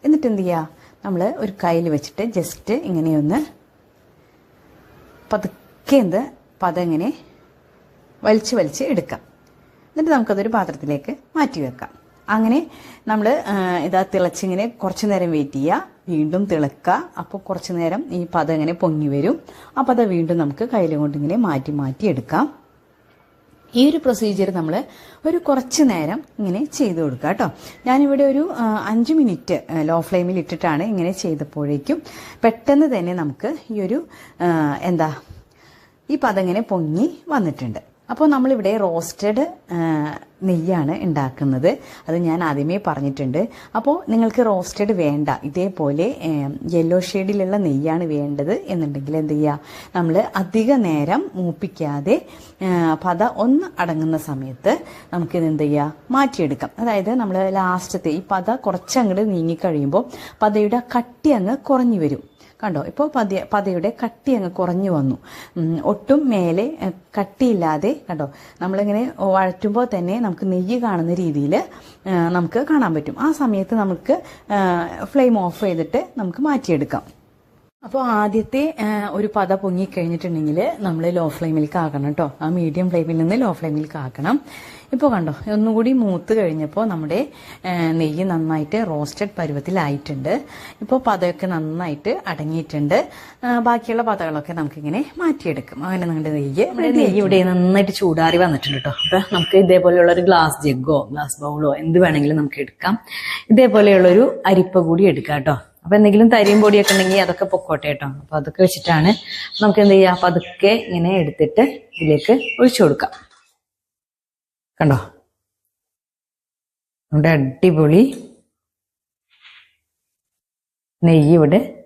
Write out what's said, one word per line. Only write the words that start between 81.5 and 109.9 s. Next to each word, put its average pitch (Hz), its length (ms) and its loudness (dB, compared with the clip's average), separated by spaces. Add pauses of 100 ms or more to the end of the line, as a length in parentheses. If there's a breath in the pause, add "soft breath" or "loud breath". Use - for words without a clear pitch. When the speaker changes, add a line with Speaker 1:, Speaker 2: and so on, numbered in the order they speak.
Speaker 1:
ആക്കണം 143 260 -2
കേട്ടോ. 147 360 -2
ആ 156 80 -4
മീഡിയം 175 420 -2
ഫ്ലെയിമിൽ 165 280 0
നിന്ന് 180 220 0
ലോ 214 120 0
ഫ്ലെയിമിലേക്ക് 151 460 -6
ആക്കണം. 147 420 -2 (520 loud breath)
ഇപ്പോൾ 269 180 2
കണ്ടോ, 165 240 -2 (180)
ഒന്നുകൂടി 220 400 2
മൂത്ത് 214 420 0
കഴിഞ്ഞപ്പോൾ 165 520 -2
നമ്മുടെ, 175 420 -4 (400 loud breath)
ആ, 170 220 -2
നെയ്യ് 160 340 -2
നന്നായിട്ട് 160 640 -2
റോസ്റ്റഡ് 151 400 -6 (100)
പരുവത്തിലായിട്ടുണ്ട്. 147 1080 -4 (360 loud breath)
ഇപ്പോൾ 254 260 -2
പതയൊക്കെ 180 400 -2
നന്നായിട്ട് 165 800 -4
അടങ്ങിയിട്ടുണ്ട്. 156 800 -2 (360 loud breath)
ആ, 240 140 0
ബാക്കിയുള്ള 233 440 0
പതകളൊക്കെ 175 500 -4
നമുക്കിങ്ങനെ 156 520 -4 (140)
മാറ്റിയെടുക്കും. 160 640 -4
അങ്ങനെ 180 220 -4
നമ്മുടെ 156 260 -2
നെയ്യ് 147 360 0
Speaker 2:
നമ്മുടെ 277 220 -2
നെയ്യ് 214 260 4
ഇവിടെ 190 260 4
നന്നായിട്ട് 185 500 2
ചൂടാറി 165 440 2
വന്നിട്ടുണ്ട് 143 400 0
കേട്ടോ. 139 140 -6
അപ്പൊ 190 460 -2
നമുക്ക് 170 200 2
ഇതേപോലെയുള്ള 180 560 6
ഒരു 175 80 2
ഗ്ലാസ് 160 440 4
ജഗ്ഗോ 135 480 0
ഗ്ലാസ് 147 280 -8
ബൗളോ 147 340 -2
എന്ത് 160 240 2
വേണമെങ്കിലും 156 380 4
നമുക്ക് 147 240 -2
എടുക്കാം. 185 380 -4 (520 loud breath)
ഇതേപോലെയുള്ളൊരു 208 960 8
അരിപ്പ 185 320 4
കൂടി 170 260 4
എടുക്കാം 147 320 2
കേട്ടോ. 135 220 0 (260)
അപ്പൊ 190 120 4
എന്തെങ്കിലും 208 320 8
തരിയും 214 320 6
പൊടിയൊക്കെ 208 320 6
ഉണ്ടെങ്കിൽ 190 280 4
അതൊക്കെ 175 240 0
പൊക്കോട്ടെ 165 420 -2
കേട്ടോ. 143 200 -4
അപ്പൊ 143 300 -8
അതൊക്കെ 151 260 0
വെച്ചിട്ടാണ് 175 520 4 (480 loud breath)
നമുക്ക് 214 180 4
എന്ത് 202 140 8